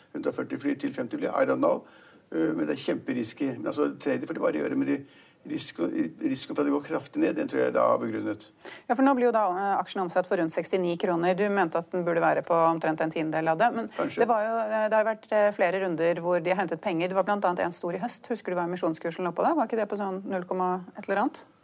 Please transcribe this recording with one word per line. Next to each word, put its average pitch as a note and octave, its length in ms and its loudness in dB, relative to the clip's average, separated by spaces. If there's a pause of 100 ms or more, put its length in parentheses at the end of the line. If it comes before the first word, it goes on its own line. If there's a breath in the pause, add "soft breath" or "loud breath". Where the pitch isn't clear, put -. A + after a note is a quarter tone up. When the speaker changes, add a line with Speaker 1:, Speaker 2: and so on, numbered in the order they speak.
(140)
Speaker 1:
hundre - 180 -4
og - 60 -8
førti C#3 240 -6
fly C#3 140 0
til C3+ 180 -6
femti C3 260 -6
fly, - 80 -2
I C3+ 180 2
don't C3 140 2
know. - 240 2 (480 loud breath)
Eh, D#3+ 240 0
men D#3+ 120 -2
det D3 100 -2
er - 100 -10
kjemperisky. B2+ 720 -4
Men - 160 -8
altså, C#3+ 260 0
trade C3 260 -2
får - 140 -6
de - 80 -
bare D3+ 160 0
gjøre, C3+ 160 -2
men C3+ 80 2
de C#3 160 0 (380 loud breath)
risiko, - 460 -4 (340)
risikoen - 340 -2
for D3+ 60 0
at C#3+ 80 2
det C#3+ 40 2
går C#3+ 120 0
kraftig - 360 -6
ned, - 140 2
den D3+ 140 -2
tror C3+ 140 0
jeg B2 100 2
da B2 160 4
har A#2+ 80 6
begrunnet. A2 460 -4 (440 loud breath)
Speaker 2:
Ja, B3+ 60 0
for C4 80 2
nå C4+ 160 8
blir B3 80 4
jo A#3+ 80 4
da, G#3+ 160 2
eh, G3 320 0
aksjen F#3+ 220 -6
omsatt F3+ 260 2
for G3 80 2
rundt E3 160 0
sekstini F3 480 0
kroner. F3+ 360 2
Du G#3 120 2
mente F#3+ 280 2
at E3 140 -4
den F3+ 140 -2
burde E3 160 2
være D3+ 240 4
på - 80 0
omtrent E3 480 2
en D#3+ 120 0
tiendedel D#3+ 360 0
av D#3+ 80 2
det, A3+ 180 4
men A3+ 120 -4 (100)
Speaker 1:
Kanskje. - 220 -2
Speaker 2:
det A#3 80 4
var A3 180 2
jo, A3+ 200 -2
eh, G#3+ 240 0
det G#3 40 2
har G#3+ 100 6
jo A3 60 0
vært, A3 220 -4
eh, G#3 200 6
flere F#3+ 300 2
runder E3+ 400 2
hvor F3 220 2
de F3 60 0
har F#3 80 2
hentet F3+ 240 -2
penger. F3 260 0
Det F#3 80 -6
var F#3+ 80 4
blant G#3 220 0
annet F3+ 200 2
en F3 80 -2
stor F3 200 -4
i F#3+ 40 -4
høst. A#3 300 -8
Husker G#3+ 240 -4
du F3+ 60 -2
hva F3 120 0
emisjonskursen F3 560 -2
lå E3+ 80 -2
på F3 100 0
da? C4+ 100 4
Var D4 140 2
ikke A3+ 140 -2
det G#3 80 -2
på G#3 80 -4
sånn G3 280 -4
null F#3+ 180 -4
komma F#3 400 -2 (140)
et G#3 120 -8
eller G3 140 0
annet? - 200 -4 (200)